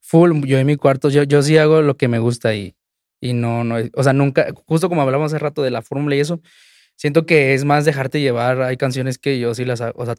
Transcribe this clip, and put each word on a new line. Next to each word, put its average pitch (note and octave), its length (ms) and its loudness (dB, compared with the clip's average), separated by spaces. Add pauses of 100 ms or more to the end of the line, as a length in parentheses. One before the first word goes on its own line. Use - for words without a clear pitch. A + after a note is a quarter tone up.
Full, E3 440 2
yo C3+ 120 2
en C3+ 100 2
mi D3 80 2
cuarto, C#3 340 2
yo, C#3+ 140 2
yo C#3+ 180 2
sí D3+ 160 4
hago D#3 240 4
lo C#3+ 160 0
que C3+ 100 0
me A#2+ 120 0
gusta A#2 340 -2
y, G2+ 220 -8 (460)
y B2 120 -6
no, A#2 300 -2
no A#2 140 -4
es, A2+ 180 -6
o C3+ 80 -2
sea, C3+ 100 2
nunca, C#3 340 0 (180)
justo E3 240 -2
como E3+ 120 0
hablamos C#3 300 -2
hace D#3 80 -6
rato D3 240 -4
de C3 80 -2
la A#2 100 -6
fórmula C#3 340 -4
y C#3 40 0
eso, D#3+ 220 -4 (540)
siento D3+ 300 0
que C#3+ 280 2
es C3+ 120 0
más D3 200 2
dejarte C#3 340 -2
llevar. B2+ 420 0
Hay B2+ 160 -4
canciones B2+ 400 -4
que C3+ 220 -2
yo A#2 160 -2
sí B2 100 -6
las B2 160 -6
ha-, A#2 140 -6
o B2 100 -8
sea, A#2+ 140 -6